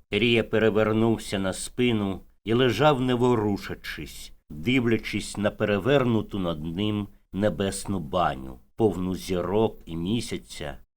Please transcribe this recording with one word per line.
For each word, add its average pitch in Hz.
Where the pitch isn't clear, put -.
Рія 110
перевернувся 107
на 95
спину 104
і 110
лежав, 127
не 127
ворушачись, 117
дивлячись 110
на 101
перевернуту 107
над 82
ним 101
небесну 98
баню, 69
повну 92
зірок 92
і 82
місяця. 87